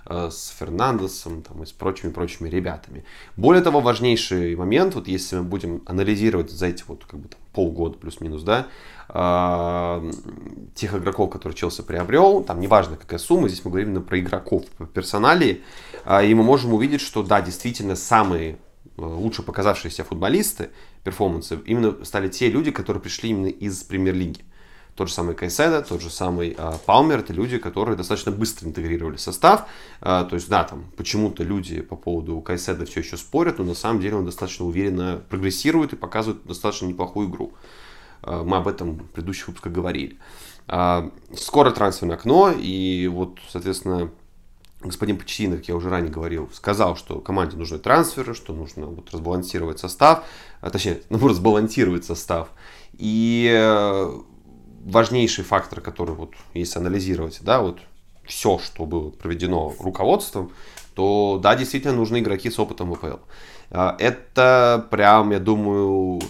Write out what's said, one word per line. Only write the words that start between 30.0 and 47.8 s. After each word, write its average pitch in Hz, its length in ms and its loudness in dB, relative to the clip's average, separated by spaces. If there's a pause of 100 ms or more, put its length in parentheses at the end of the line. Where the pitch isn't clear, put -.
А, 90 240 2
то - 100 -6
есть, - 140 -6
да, 90 160 4
там 78 320 -14
почему-то 104 460 -2
люди 87 380 -4
по - 140 -14
поводу 82 460 -4
Кайседо 87 440 -4
все - 140 -8
еще 82 180 -8
спорят, 165 400 0
но 95 60 -4
на 87 120 -4
самом 110 260 -2
деле 104 160 -2
он 95 80 -2
достаточно 90 400 -8
уверенно 90 640 -2
прогрессирует 135 640 0
и - 20 -6
показывает 107 500 -6
достаточно 98 400 -6
неплохую 92 440 -4
игру. - 240 -8 (680)
А, 82 220 -8
мы 90 140 2
об 87 100 0
этом 87 280 -4
в 80 160 -14
предыдущих 90 360 -8
выпусках 87 240 -10
говорили. 85 460 -4 (500)
А, 90 440 2 (240)
скоро 139 360 4
трансферное 92 440 0
окно, 175 360 6
и 92 560 -2
вот, 90 320 -4 (100)
соответственно, 90 600 -4 (720)
господин 104 360 -2
Почетино, 92 400 -4
как 78 100 -12
я 87 80 -4
уже 87 140 -4
ранее 87 220 -2
говорил, 82 420 -6
сказал, 98 420 0
что - 240 -10
команде 87 380 -2
нужны 80 220 -8
трансферы, 131 540 0